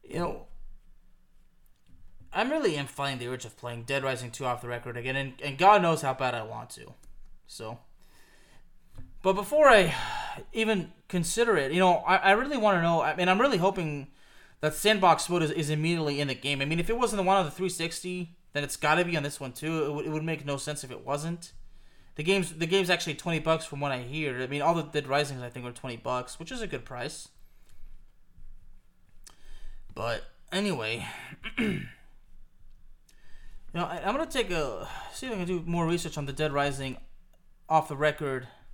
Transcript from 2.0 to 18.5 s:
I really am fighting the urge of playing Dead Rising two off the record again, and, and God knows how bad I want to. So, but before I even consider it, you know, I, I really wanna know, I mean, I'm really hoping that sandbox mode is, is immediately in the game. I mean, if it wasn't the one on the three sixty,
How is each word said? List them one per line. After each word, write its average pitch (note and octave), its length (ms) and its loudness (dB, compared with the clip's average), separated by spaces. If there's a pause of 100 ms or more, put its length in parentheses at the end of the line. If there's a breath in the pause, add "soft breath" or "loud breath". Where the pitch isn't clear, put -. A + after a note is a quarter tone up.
I G3 120 0
really C4 320 2
am C#3 120 -4
fighting C#3 320 -4
the A#2+ 100 -6
urge B2+ 160 -6
of A2 100 -16
playing A#2+ 280 -8
Dead C3+ 200 -2
Rising B2 280 -2
two C3+ 140 -8
off B2 160 -2
the - 60 -10
record A#2+ 300 -6
again, C3 180 -4
and, C3+ 260 -4
and C#3 160 -6
God G3 240 10
knows E3 200 4
how C3+ 120 0
bad B2+ 220 0
I A2+ 80 -6
want A2 280 -10
to. - 220 -16 (540)
So, A2+ 320 -10 (1400 soft breath)
but F#3+ 100 4
before C#4+ 380 6
I F#3 260 10 (560 loud breath)
even A3 400 2 (160)
consider G#3 480 2
it, C#3 160 2
you E3+ 80 2
know, F3 260 6
I, F3+ 120 6
I G3 140 6
really B3+ 260 4
wanna G3+ 240 4
know, E3 200 4
I B2+ 140 2
mean, F3 140 2
I'm F#3+ 100 6
really B3+ 180 6
hoping E3 500 0 (520 soft breath)
that D3+ 140 0
sandbox F#3 560 6
mode E3+ 140 4
is, D#3 80 2
is D3+ 180 -2
immediately D#3 500 0
in D3 80 0
the C3 80 -2
game. C#3 260 -2
I C#3 40 0
mean, D#3+ 160 0
if E3+ 80 0
it A#3 80 2
wasn't A3 240 2
the F3+ 60 2
one G3 100 6
on F#3 80 4
the D3 60 -6
three F#3 180 -2
sixty, F3 680 -6 (160)